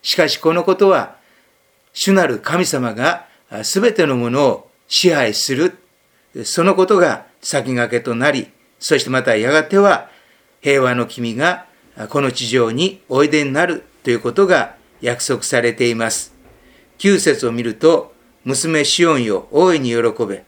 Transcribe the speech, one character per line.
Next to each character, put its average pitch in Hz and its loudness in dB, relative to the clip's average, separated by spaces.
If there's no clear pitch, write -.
し - -4
か 160 2
し、 - -4
こ 160 0
の 170 0
こ 185 2
と 196 4
は 139 0
主 - 0
な 185 4
る 120 -2
神 175 -2
様 123 -4
が、 131 -2
あ、 107 -12
す - -2
べ 226 2
て 185 2
の 135 0
も 120 -2
の 135 2
を - -4
支 - 2
配 127 0
す - -4
る、 170 -2
そ 170 -2
の 185 4
こ 185 2
と 214 4
が 165 0
先 131 -4
駆 120 -2
け - -18
と 120 -4
な 131 0
り、 131 -6
そ - 0
し - -2
て 123 -8
ま 131 0
た 117 2
や 110 0
が 156 2
て 196 0
は 196 2
平 139 2
和 123 2
の 120 -2
君 117 -8
が、 165 -2
あ、 107 -12
こ 143 -2
の 131 0
地 123 -8
上 117 2
に 180 -4
お 131 2
い 151 2
で 151 0
に 135 -4
な 160 2
る 170 -6
と 131 -4
い 120 2
う 113 -4
こ 120 -4
と 196 2
が 151 0
約 120 -4
束 - -4
さ 123 0
れ 120 0
て 120 0
い 117 -2
ま 113 -4
す。 - -8
九 196 2
節 139 0
を 117 -2
見 117 -6
る 113 -4
と、 - 2
「娘 147 -2
シ 170 0
オ 160 4
ン 127 0
よ、 101 -4
大 170 4
い 156 -2
に 127 -4
喜 117 -2
べ。 98 -10